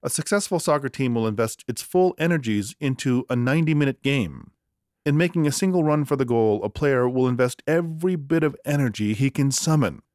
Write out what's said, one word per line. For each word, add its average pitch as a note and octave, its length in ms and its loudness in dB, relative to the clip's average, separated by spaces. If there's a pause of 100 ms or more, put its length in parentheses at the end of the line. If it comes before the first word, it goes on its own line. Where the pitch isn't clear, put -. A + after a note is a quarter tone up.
A C3+ 60 -4
successful F#3+ 500 -2
soccer D3 300 0
team B2 260 -2
will A2+ 120 0
invest A2 400 -2
its A#2 140 -8
full F3+ 380 2
energies B2 600 0
into C3 520 -2
a B2+ 40 0
ninety-minute D3 680 0
game. A2+ 480 -2 (540)
In D3 120 2
making E3+ 300 2
a D3 40 0
single F3+ 320 0
run D3+ 220 2
for D3 100 0
the C3+ 80 0
goal, A2+ 400 2
a G#2 60 -2
player B2+ 400 0
will B2+ 180 0
invest B2 380 0
every E3 500 0
bit D#3+ 280 0
of D3 200 0
energy B2 500 0
he C3 180 0
can C#3 200 0
summon C3 500 0 (140)